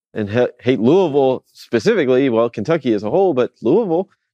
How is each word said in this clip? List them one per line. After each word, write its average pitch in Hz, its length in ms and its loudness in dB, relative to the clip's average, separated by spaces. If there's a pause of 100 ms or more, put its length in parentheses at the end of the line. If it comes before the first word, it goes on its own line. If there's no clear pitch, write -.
(120)
and 104 160 -6
ha-, 117 200 0 (120)
hate 123 200 0
Louisville 139 640 0
specifically. 135 840 0
Well, 117 220 0
Kentucky 131 420 -4
as 104 120 -2
a 107 60 -6
whole, 180 220 0
but 123 300 -2
Louisville 175 480 0 (240)